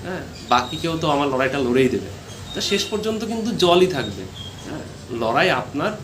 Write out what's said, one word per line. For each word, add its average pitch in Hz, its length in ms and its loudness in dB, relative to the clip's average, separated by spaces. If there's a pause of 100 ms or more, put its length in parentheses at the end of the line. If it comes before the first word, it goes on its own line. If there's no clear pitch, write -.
হ্যাঁ, 175 180 -6 (280)
বাকি 123 280 2
কেউ 165 200 -2
তো 156 120 0
আমার 143 180 2
লড়াইটা 135 320 2
লড়েই 127 300 4
দেবে।" 98 180 0 (480)
তা 208 60 -2
শেষ 202 240 0
পর্যন্ত 220 400 -2
কিন্তু 220 300 -2
জলই 175 320 6
থাকবে। 107 360 -4 (460)
হ্যাঁ, 151 120 -8 (380)
লড়াই 127 300 4
আপনার 147 420 0 (120)